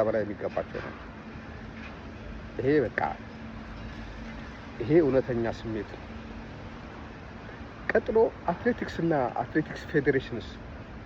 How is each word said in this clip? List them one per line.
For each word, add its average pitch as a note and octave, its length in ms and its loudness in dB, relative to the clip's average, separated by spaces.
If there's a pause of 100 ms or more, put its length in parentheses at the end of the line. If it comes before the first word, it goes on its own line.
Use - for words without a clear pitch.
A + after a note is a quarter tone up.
በላይ G#2+ 200 4
የሚገባቸው F#2+ 600 -2
ነው። - 120 -8 (1600)
ይሄ A#2+ 140 2 (120)
በቃ፣ A2 200 2 (1800)
ይሄ A2+ 200 0
እውነተኛ B2+ 540 6
ስሜት A2 380 -4
ነው። - 120 -12 (1800)
ቀጥሎ A3 300 4 (280)
አትሌቲክስ G3+ 540 2
እና E3 140 4 (240)
አትሌቲክስ - 500 0
ፌዴሬሽንስ C3 600 2 (600)